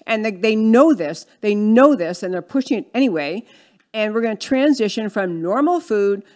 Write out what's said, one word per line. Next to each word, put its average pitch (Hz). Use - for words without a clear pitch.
and 220
they, 226
they 214
know 233
this, 165
they 208
know 226
this, 175
and 185
they're 175
pushing 254
it -
anyway. 190
And 214
we're 226
gonna 226
transition 254
from 180
normal 285
food 202